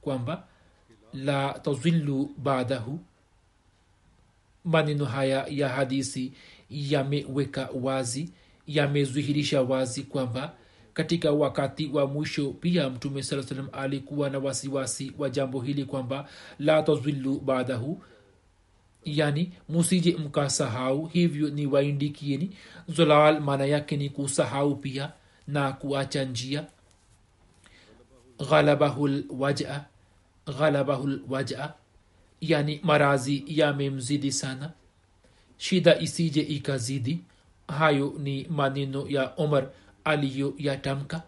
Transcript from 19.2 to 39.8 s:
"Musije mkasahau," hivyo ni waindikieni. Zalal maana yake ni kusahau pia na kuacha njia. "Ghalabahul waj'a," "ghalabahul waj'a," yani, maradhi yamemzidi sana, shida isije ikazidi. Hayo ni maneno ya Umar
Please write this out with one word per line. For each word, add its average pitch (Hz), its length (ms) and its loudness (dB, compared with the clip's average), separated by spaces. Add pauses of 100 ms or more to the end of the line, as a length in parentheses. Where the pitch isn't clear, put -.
"Musije 170 480 4
mkasahau," 139 920 -2
hivyo 156 440 2
ni 143 160 -2
waindikieni. 143 920 0 (320)
Zalal 151 520 6
maana 139 240 0
yake 147 320 0
ni 143 140 -2
kusahau 143 680 0
pia 139 360 -8 (340)
na 143 260 -2
kuacha 139 520 -2
njia. 131 420 -6 (1800)
"Ghalabahul 143 800 4
waj'a," 143 540 -4 (760)
"ghalabahul 139 680 0
waj'a," 135 460 -6 (680)
yani, 151 420 0
maradhi 143 640 4
yamemzidi 139 840 0
sana, 139 400 -6 (840)
shida 170 440 6
isije 156 400 0
ikazidi. 139 800 -2 (480)
Hayo 143 500 2
ni 139 320 -4
maneno 139 580 -2
ya 135 280 -2
Umar 147 340 2 (340)